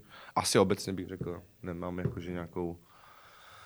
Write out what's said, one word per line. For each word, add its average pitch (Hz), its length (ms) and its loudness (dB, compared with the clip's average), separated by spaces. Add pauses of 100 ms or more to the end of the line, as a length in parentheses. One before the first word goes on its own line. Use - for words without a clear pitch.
(360)
asi 107 240 6
obecně 95 340 6
bych 90 140 -6
řekl. 87 340 -6 (220)
Nemám 90 360 -6
jakože 90 320 -4
nějakou 85 480 -4 (880)